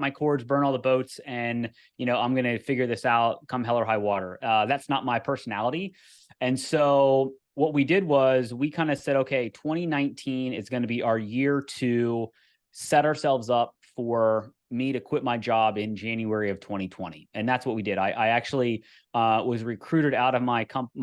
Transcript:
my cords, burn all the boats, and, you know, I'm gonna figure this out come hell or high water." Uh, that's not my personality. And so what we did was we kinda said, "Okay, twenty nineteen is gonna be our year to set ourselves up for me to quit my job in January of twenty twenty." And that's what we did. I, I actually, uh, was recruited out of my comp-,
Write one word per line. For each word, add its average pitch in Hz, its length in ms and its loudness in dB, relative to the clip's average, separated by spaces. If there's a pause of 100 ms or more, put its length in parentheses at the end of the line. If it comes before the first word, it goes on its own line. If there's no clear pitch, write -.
my 139 40 0
cords, 143 320 0
burn 139 220 2
all 135 140 2
the 131 120 -2
boats, 127 340 0
and, 120 440 -4 (300)
you 123 80 -4
know, 123 160 2
I'm 123 140 0
gonna 120 200 0 (120)
figure 127 240 0
this 110 120 -6
out 117 420 2
come 127 160 -4
hell 120 180 0
or 107 40 0
high 110 240 0
water." 95 200 -2 (120)
Uh, 110 300 2
that's 139 220 -2
not 131 180 -2
my 117 80 0
personality. 127 640 -4 (560)
And 127 180 2
so 139 760 4 (200)
what 151 240 0
we 139 60 4
did 185 200 2 (140)
was 131 360 4 (100)
we 151 80 -2
kinda 156 240 0
said, 143 280 -2
"Okay, 127 260 -2
twenty 165 360 -4 (120)
nineteen 131 640 -4
is - 100 -12
gonna 120 260 -2
be 120 140 -4
our 113 100 2
year 135 420 0 (180)
to 123 120 0 (800)
set 147 340 2
ourselves 139 440 0
up 120 260 0 (200)
for 113 560 0 (200)
me 123 220 -4
to 123 60 -2 (100)
quit 131 220 -2
my 120 40 0
job 110 420 2
in 107 180 -4
January 107 560 -2
of 98 100 -6
twenty 95 260 -6
twenty." 82 460 -12
And 110 160 -4
that's 127 160 -2
what 117 100 -2
we 107 140 -4
did. 95 80 0
I, 98 140 0 (140)
I - 40 4
actually, 120 540 0 (300)
uh, 113 320 2
was 117 180 -2
recruited 135 500 0
out 123 220 2
of 120 60 2 (120)
my 117 100 0
comp-, 123 400 -6